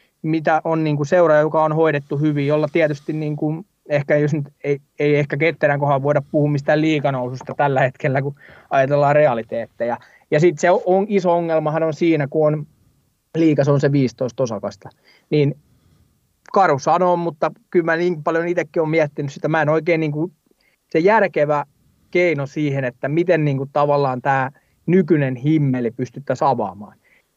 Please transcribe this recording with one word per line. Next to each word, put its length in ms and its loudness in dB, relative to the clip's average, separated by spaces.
mitä 420 0
on 200 -2
niinku 220 -2
seura, 320 4
joka 260 2
on 100 0
hoidettu 440 0
hyvin, 300 0
jolla 260 0
tietysti 400 -2
niinku, 520 -4
ehkä 280 0
jos 160 0
nyt 120 -4
ei, 160 -4
ei 160 2
ehkä 220 -2
Ketterän 420 0
kohdalla 240 0
voida 180 0
puhua 180 2
mistään 320 0
liiganoususta 760 -2
tällä 240 0
hetkellä, 400 -2
kun 140 -6
ajatellaan 460 2
realiteetteja. 800 -2
Ja 80 2
sit 200 2
se 120 2
on, 380 2
iso 240 2
ongelmahan 500 -2
on 100 -2
siinä, 340 0
kun 200 0
on 200 -2
liigas 320 2
on 120 4
se 120 0
viisitoista 520 -2
osakasta. 460 -8
Niin 280 0
karu 260 2
sanoo, 360 2
mutta 360 -4
kyllä 160 0
mä 100 0
niin 280 -2
paljon 240 -2
itekin 340 -4
oon 80 -2
miettinyt 440 -2
sitä. 140 -6
Mä 140 0
en 80 0
oikein 300 0
niinku, 320 -4
se 100 -2
järkevä 640 2
keino 340 0
siihen, 400 -4
että 240 -6
miten 360 2
niinku 280 -2
tavallaan 480 0
tää 300 -2
nykyinen 500 2
himmeli 560 0
pystyttäisiin 560 -4
avaamaan. 500 -4